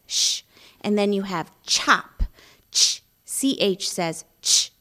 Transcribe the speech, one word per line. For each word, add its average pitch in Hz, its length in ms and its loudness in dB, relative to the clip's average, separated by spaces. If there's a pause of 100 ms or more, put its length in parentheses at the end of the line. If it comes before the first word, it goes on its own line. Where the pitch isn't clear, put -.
sh, - 380 -2 (380)
and 208 160 0
then 208 140 2
you 196 120 -2
have 185 280 -6 (120)
chop, - 600 0 (480)
ch, - 320 0 (220)
C - 340 -2
H 190 300 0
says 165 340 -4 (180)
ch - 400 2